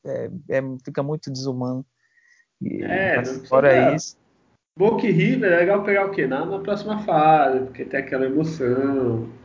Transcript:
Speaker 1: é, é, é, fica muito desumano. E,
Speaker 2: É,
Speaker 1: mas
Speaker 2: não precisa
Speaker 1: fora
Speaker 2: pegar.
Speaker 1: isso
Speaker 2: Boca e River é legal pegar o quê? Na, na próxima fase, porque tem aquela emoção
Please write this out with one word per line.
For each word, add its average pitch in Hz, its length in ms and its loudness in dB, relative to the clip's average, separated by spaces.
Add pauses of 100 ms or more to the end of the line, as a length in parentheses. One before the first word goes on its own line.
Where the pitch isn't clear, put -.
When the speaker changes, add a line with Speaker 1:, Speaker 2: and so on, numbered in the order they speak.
Speaker 1:
é, 123 260 -8 (200)
é, 135 80 -2
é, 135 40 -2 (220)
fica 147 180 -8
muito 151 280 -8
desumano. 131 540 -6 (760)
E, - 240 -6
Speaker 2:
É, 185 320 -2
Speaker 1:
mas - 0 -
Speaker 2:
não 127 180 -4
precisa - 140 -14
Speaker 1:
fora 135 220 6
Speaker 2:
pegar. 131 260 6
Speaker 1:
isso - 200 -8 (640)
Speaker 2:
Boca 214 280 2
e 214 40 2
River 190 420 2
é 170 40 4
legal 196 260 2
pegar 202 240 0
o 196 60 -4
quê? 147 140 -2
Na, 135 200 -2
na 196 140 -6
próxima 208 420 -6
fase, 151 640 4
porque - 200 -12
tem 139 160 -4
aquela 135 240 -4
emoção 131 1040 -2 (160)